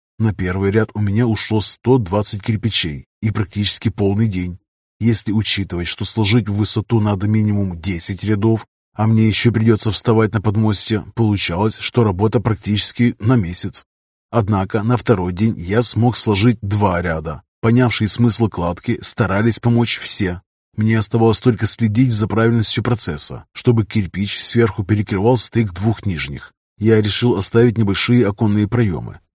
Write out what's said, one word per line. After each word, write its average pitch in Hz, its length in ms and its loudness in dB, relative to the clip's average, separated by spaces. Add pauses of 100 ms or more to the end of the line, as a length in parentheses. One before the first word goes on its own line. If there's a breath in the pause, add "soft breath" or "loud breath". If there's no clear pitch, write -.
(180)
На 110 160 0
первый 95 380 -2
ряд 107 220 0
у 107 80 -6
меня 104 260 0
ушло 110 340 0
сто - 360 2
двадцать 101 440 -2
кирпичей 92 640 -4 (160)
и 107 100 -2
практически 101 580 -2
полный 101 380 0
день. 90 320 -6 (400)
Если 110 340 0
учитывать, 90 540 -2
что - 180 -6
сложить 107 420 0
в 101 60 -4
высоту 107 480 0
надо 104 260 0
минимум 101 540 0
десять 90 420 -4
рядов, 107 420 0 (280)
а 110 140 -2
мне 110 200 4
ещё 110 240 2
придётся 110 400 2
вставать 110 420 2
на 110 80 -2
подмостье, 107 640 0 (100)
получалось, 104 640 0
что - 240 0
работа 104 360 0
практически 107 800 0
на 117 160 2
месяц. 90 480 -2 (480)
Однако 104 520 -2
на 123 120 0
второй 92 380 0
день 107 240 0
я 95 240 -2
смог 117 340 0
сложить 110 460 2
два 101 400 0
ряда. 80 400 -6 (200)
Понявшие 117 460 2
смысл 113 400 2
кладки 87 540 -6
старались 107 580 0
помочь 117 380 0
все. 90 440 -2 (360)
Мне 110 200 2
оставалось 110 420 2
только 110 260 0
следить 117 460 2
за 107 160 0
правильностью 113 560 0
процесса, - 720 -2
чтобы 117 320 2
кирпич 98 560 -4
сверху 113 420 0
перекрывал 107 520 0
стык 113 380 0
двух 104 320 -2
нижних. 71 460 -6 (260)
Я 107 240 4
решил 104 360 0
оставить 113 400 2
небольшие 110 500 2
оконные 104 400 0
проёмы, 98 520 -4 (180)